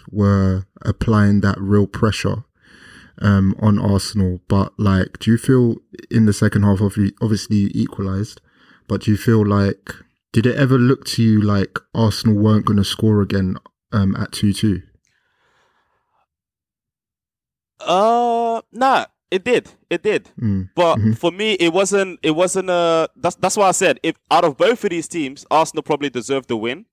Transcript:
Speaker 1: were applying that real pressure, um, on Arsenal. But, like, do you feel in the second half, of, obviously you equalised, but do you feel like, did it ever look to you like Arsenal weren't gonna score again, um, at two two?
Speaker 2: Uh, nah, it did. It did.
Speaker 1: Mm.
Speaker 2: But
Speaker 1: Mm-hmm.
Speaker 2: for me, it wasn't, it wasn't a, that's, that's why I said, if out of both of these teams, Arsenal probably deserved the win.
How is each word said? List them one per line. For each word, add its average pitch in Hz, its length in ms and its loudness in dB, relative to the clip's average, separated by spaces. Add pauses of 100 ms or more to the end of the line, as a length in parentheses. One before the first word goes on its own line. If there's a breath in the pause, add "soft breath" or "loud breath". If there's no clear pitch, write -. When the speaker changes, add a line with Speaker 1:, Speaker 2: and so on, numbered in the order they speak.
Speaker 1:
were 98 560 0 (180)
applying 104 580 2
that 98 180 0
real 101 260 2
pressure, 101 580 -4 (760 loud breath)
um, 98 380 2
on 107 180 2
Arsenal. 95 680 -2
But, 98 320 -2
like, 95 400 -2
do - 120 -2
you 117 60 4
feel 123 380 2 (340)
in 110 160 2
the 101 80 4
second 104 300 0
half, 101 180 2
of, 101 160 -2 (240)
obviously 107 360 -2
you 101 180 0
equalised, 98 680 -6 (460 soft breath)
but 98 140 -4
do 107 100 0
you 101 60 2
feel 110 280 2
like, 101 480 -2 (400)
did 113 140 2
it 120 80 0
ever 135 240 2
look 123 260 2
to - 160 -4
you 110 200 4
like 101 360 0 (160)
Arsenal 110 480 0
weren't 107 240 2
gonna 101 200 2
score 107 360 0
again, 95 360 -2 (340)
um, 98 240 0
at - 160 -6
two 101 220 0
two? 95 280 -2 (3000)
Speaker 2:
Uh, 233 800 0 (100)
nah, 240 340 0 (260)
it 185 120 -2
did. 240 280 -2 (180)
It 175 140 -4
did. 190 260 -2 (100)
Speaker 1:
Mm. 98 360 -2
Speaker 2:
But 165 220 2
Speaker 1:
Mm-hmm. 110 160 2
Speaker 2:
for 170 180 -4
me, 208 220 -2
it 165 200 0
wasn't, 190 480 -2
it 156 100 0
wasn't 185 380 -2
a, 170 460 0
that's, 165 220 -4
that's 190 200 -2
why 202 120 4
I - 20 4
said, 170 320 0
if 160 120 -4 (140)
out 165 160 2
of 147 120 -2
both 220 260 0
of 202 80 -2
these 170 160 -6
teams, 139 420 -10
Arsenal 156 340 0
probably 143 280 -4
deserved 127 360 -6
the 120 100 -4
win. 123 360 -8